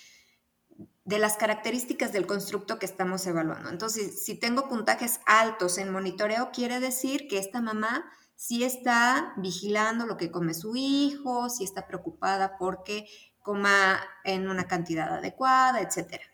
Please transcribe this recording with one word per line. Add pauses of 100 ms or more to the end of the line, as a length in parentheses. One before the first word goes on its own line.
(1040)
De
las
características
del
constructo
que
estamos
evaluando.
Entonces,
si,
si
tengo
puntajes
altos
en
monitoreo,
quiere
decir
que
esta
mamá (320)
sí
está
vigilando
lo
que
come
su
hijo,
sí
está
preocupada
porque (340)
coma (240)
en
una
cantidad
adecuada,
etcétera,